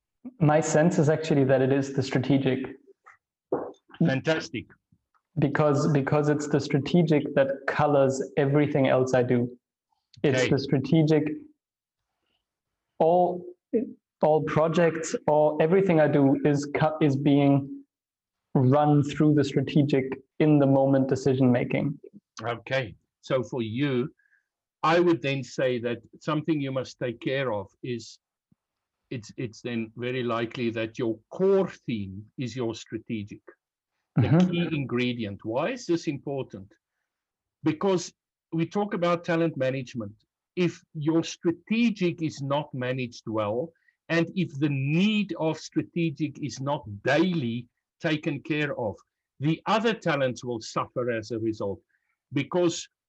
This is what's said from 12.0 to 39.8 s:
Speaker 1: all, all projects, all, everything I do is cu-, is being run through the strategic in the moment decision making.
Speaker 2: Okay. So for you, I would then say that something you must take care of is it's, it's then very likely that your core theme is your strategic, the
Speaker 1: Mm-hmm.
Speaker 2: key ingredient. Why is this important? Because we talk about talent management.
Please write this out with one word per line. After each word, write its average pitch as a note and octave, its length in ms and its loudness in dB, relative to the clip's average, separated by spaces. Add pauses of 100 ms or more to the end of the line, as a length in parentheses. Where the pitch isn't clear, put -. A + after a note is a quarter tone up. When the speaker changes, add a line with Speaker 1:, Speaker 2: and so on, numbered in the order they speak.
Speaker 1:
all, F3+ 460 2 (800)
all D#3 200 4
projects, D#3+ 720 0 (100)
all, D3+ 340 2
everything F3 400 4
I D3+ 80 4
do C#3 360 4
is C#3+ 300 2
cu-, D#3 260 0
is C#3+ 160 2
being C#3 640 2 (720)
run D3 480 4
through D3 320 2
the D3 100 4
strategic C#3 600 0 (340)
in D3+ 200 6
the C#3 80 4
moment C3+ 420 4
decision C3 420 2
making. C3+ 480 -2 (440)
Speaker 2:
Okay. A#2 520 -6 (280)
So C3 200 -2
for B2 200 -6
you, B2 500 -2 (680)
I E3 180 4
would F3 220 4
then C#3 200 -2
say B2+ 380 -2
that A#2+ 180 -4 (220)
something D3+ 400 -2
you C3+ 120 -4
must C3 260 -6
take - 220 -6
care C3+ 320 -2
of G2+ 160 -6 (140)
is A#2+ 360 -10 (920)
it's, A2+ 260 -12
it's C3 260 -10
then A#2 340 -6
very B2 260 -6
likely A#2 480 -4
that A2 280 -6
your A#2 200 -4 (120)
core F#3+ 400 2 (160)
theme G2+ 380 -8 (140)
is A#2+ 160 -8
your A#2 200 -4
strategic, G#2+ 640 -10 (760)
the A2 120 2
Speaker 1:
Mm-hmm. F3 220 4
Speaker 2:
key E3+ 220 -2
ingredient. A#2+ 720 -4
Why B2+ 260 -4
is B3+ 160 -10
this E3+ 200 -2
important? C3 600 -8 (960)
Because E3+ 500 -2 (400)
we E3 140 -2
talk G#3 280 -4
about F3 300 0
talent E3 320 0
management. C3 560 -6 (440)